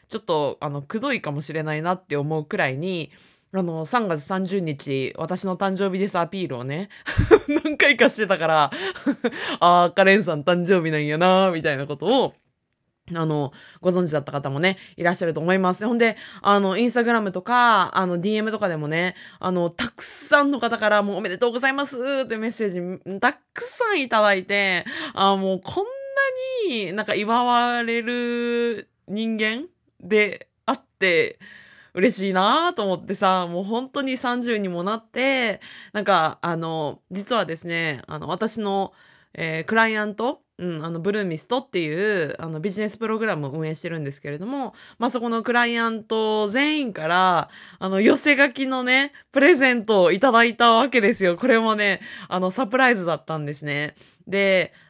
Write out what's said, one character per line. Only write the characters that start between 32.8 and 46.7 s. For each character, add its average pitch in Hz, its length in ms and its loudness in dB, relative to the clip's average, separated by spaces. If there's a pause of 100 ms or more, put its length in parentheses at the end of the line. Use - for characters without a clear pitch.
思 190 200 -2
っ - 20 -20
て 190 100 -6
さ、 185 320 2
も 175 140 -4
う - 40 -4
本 233 240 -4
当 285 120 -4
に 262 140 -2
三 247 280 -2
十 233 140 -2
に 196 120 -2
も 175 140 -4
な 208 120 -2
っ 226 100 -10
て、 254 540 -2 (320)
な 208 100 -4
ん - 40 -2
か、 170 360 2
あ 170 140 -2
の、 160 460 -4 (100)
実 202 240 -4
は 202 100 0
で 160 120 -6
す 175 100 -14
ね、 165 400 -4
あ 151 100 -10
の、 151 120 -10
私 220 300 -4
の、 196 340 -2 (420)
え 160 260 -4
ー、 160 40 -10
ク 220 100 -2
ラ 226 140 4
イ 220 80 -2
ア 214 80 -2
ン 208 100 -6
ト、 240 260 -4 (180)
う 175 60 -8 (140)
ん、 151 60 -8
あ 165 60 -6
の、 165 80 -6
ブ 175 120 -2
ル 214 100 -2
ー 196 40 -2
ミ 165 120 -4
ス - 100 -16
ト 247 120 -2
っ 262 100 -10
て 175 140 -2
い 175 400 -2
う、 143 160 -6
あ 165 80 -10
の、 160 120 -8
ビ 185 100 -4
ジ 190 100 -8
ネ 214 80 -2
ス 214 120 -12
プ 226 80 -4
ロ 220 100 -2
グ 220 80 -4
ラ 202 100 -2
ム 147 120 -4
を - 20 -8
運 156 180 -6
営 156 60 -4
し 156 80 -12
て 175 80 -8
る 165 100 -8
ん 151 40 -6
で 139 80 -6
す 139 100 -16
け 147 80 -12
れ 147 80 -8
ど 180 80 -10
も、 262 300 -8 (240)
ま 233 80 0
あ、 - 20 -2
そ 240 100 -2
こ 233 100 -4
の 226 120 -2
ク 240 100 -2
ラ 240 140 2
イ 233 140 0
ア 233 100 0
ン 220 140 -6
ト 214 440 0
全 285 340 0